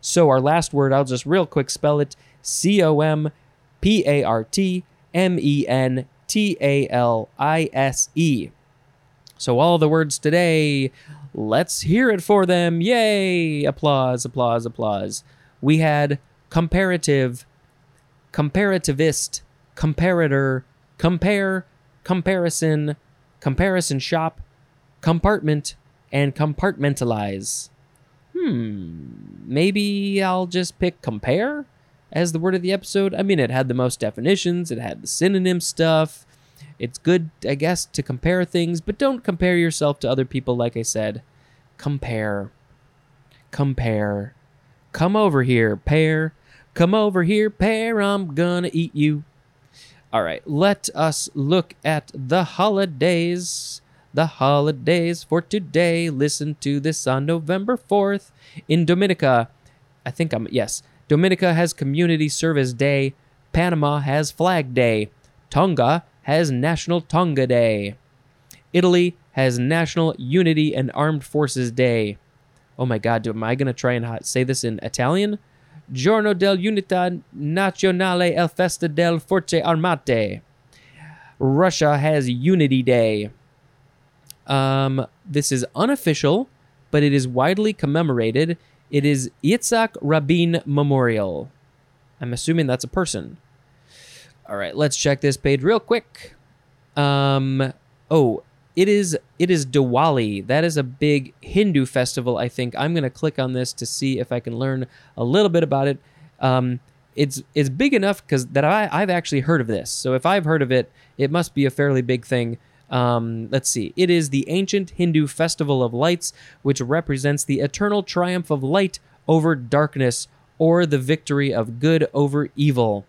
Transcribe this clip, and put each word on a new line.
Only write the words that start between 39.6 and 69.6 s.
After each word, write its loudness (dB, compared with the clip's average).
to -4
other 0
people, -4
like -2
I -4
said. -4
Compare. -4
Compare. -2
Come 0
over 2
here, 2
pear. 0
Come 2
over 2
here, 2
pear, 0
I'm -2
gonna 0
eat -4
you. 0
All 2
right, -4
let 0
us -2
look -2
at -4
the -2
holidays. -2
The 0
holidays 0
for 0
today. 0
Listen -2
to -2
this -4
on 0
November -2
fourth -2
in 2
Dominica. 2
I -8
think -4
I'm, -4
yes. -2
Dominica 2
has 0
Community 0
Service 0
Day. 0
Panama 0
has -2
Flag -2
Day. 2
Tonga 2
has 0
National -2
Tonga 0
Day. 0
Italy 4
has 0
National 0